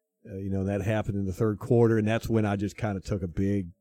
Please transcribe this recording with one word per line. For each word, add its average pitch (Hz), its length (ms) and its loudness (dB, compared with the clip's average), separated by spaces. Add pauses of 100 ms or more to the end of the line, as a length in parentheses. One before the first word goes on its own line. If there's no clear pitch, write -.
(320)
Uh, 98 60 -10
you 98 140 -6
know, 95 140 0
that 101 180 0
happened 104 340 -2
in 101 80 -2
the 95 80 -4
third 107 240 0
quarter, 117 400 4
and 107 100 2
that's 113 220 -2
when 110 160 2
I 104 100 0
just 101 220 -4
kinda 101 240 -4
took 95 220 -4
a 92 40 -4
big 98 420 0 (120)